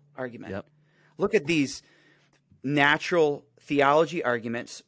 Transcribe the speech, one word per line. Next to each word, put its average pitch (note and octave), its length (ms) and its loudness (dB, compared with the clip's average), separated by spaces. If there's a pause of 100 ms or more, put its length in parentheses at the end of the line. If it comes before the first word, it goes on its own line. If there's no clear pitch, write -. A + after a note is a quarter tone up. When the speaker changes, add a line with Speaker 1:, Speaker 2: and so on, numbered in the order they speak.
(160)
Speaker 1:
argument. A#2 360 -12
Speaker 2:
Yep. G2 180 -10 (480)
Speaker 1:
Look - 160 0
at D3+ 140 0
these D3+ 340 0 (800)
natural D3 840 2 (120)
theology D3 640 2
arguments, A#2+ 640 -6